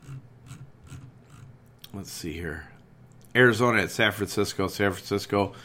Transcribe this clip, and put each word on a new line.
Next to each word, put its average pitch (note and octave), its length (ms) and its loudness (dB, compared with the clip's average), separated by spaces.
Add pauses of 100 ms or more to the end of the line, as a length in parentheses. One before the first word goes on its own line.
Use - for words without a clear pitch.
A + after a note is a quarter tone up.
(1900)
Let's G2 180 -12
see D#2+ 220 -8
here. E2 320 -8 (720)
Arizona A#2 480 6
at - 80 -4
San A2 200 2
Francisco. G2 560 -2
San G2 240 0
Francisco, G2+ 640 -2 (120)